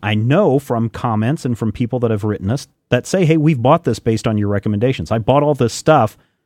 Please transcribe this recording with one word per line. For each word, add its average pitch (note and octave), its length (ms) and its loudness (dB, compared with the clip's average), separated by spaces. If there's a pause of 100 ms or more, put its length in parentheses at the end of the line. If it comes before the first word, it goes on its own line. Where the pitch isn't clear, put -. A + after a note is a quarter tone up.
I G#2+ 120 -2
know C#3 440 2
from A#2 300 -2
comments A#2 560 -2
and B2 120 -2
from A2 140 -2
people B2 280 -4
that A#2 120 0
have G#2 120 -2
written G#2 280 -2
us C#3 160 -4 (220)
that B2 180 0
say, F#3 180 0
"Hey, D#3+ 120 4
we've D3+ 240 2
bought C#3+ 240 4
this A#2+ 140 0
based A2+ 280 -2
on G#2+ 100 0
your G#2 120 -2
recommendations. G#2 600 -2
I A2+ 80 0
bought C3 240 2
all D3 120 2
this A#2+ 180 0
stuff, C#3 420 2 (300)